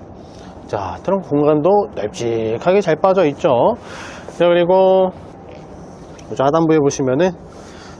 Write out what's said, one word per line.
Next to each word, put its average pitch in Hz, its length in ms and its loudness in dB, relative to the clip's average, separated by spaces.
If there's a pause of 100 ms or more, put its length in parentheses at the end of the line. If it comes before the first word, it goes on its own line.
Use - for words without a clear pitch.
(680)
자, 95 360 -8
트렁크 190 260 -4
공간도 147 400 2 (260)
널찍하게 117 840 -2
잘 160 140 0
빠져 190 320 2
있죠. 143 480 2 (640)
자, 170 100 2
그리고 185 640 4 (1200)
저 131 80 0
하단부에 160 360 2
보시면은 143 520 0 (680)